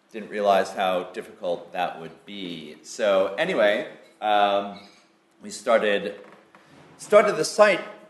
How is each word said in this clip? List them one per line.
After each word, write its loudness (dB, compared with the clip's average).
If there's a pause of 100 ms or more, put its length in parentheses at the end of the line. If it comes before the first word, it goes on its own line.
(120)
didn't -12
realize 2
how -2 (100)
difficult -10
that -6
would -18
be. -12
So 0
anyway, 0 (320)
um, 0 (600)
we -16
started, 0 (840)
started 4
the -2
site 4 (300)